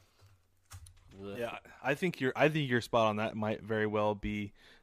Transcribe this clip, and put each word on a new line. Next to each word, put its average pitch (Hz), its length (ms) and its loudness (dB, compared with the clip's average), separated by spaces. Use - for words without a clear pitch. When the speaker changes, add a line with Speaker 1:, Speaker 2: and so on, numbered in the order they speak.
Speaker 1:
Blech. 101 200 -10
Speaker 2:
Yeah, 117 180 -6
I 135 120 0
think 170 260 -2
you're, 127 140 2
I 139 140 6
think 147 200 -2
you're 120 120 4
spot 113 260 4
on. 104 80 2
That 110 200 -2
might 107 280 -2
very 107 240 0
well 107 280 2
be 104 360 -4